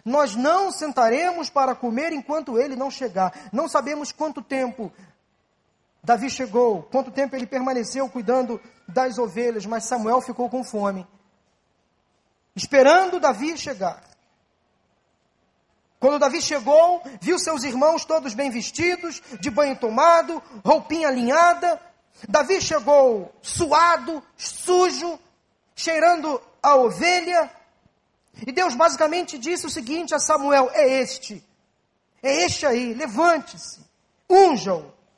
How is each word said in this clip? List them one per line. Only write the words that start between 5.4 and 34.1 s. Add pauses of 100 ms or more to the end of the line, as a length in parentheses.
Davi
chegou,
quanto
tempo
ele
permaneceu
cuidando (260)
das
ovelhas,
mas
Samuel
ficou
com
fome, (1500)
esperando
Davi
chegar. (2000)
Quando
Davi
chegou, (180)
viu
seus
irmãos
todos
bem
vestidos, (200)
de
banho
tomado, (200)
roupinha
alinhada. (480)
Davi
chegou
suado, (140)
sujo, (560)
cheirando (220)
a
ovelha. (960)
E
Deus
basicamente
disse
o
seguinte
a
Samuel:
"É (140)
este, (760)
é
este
aí,
levante-se, (460)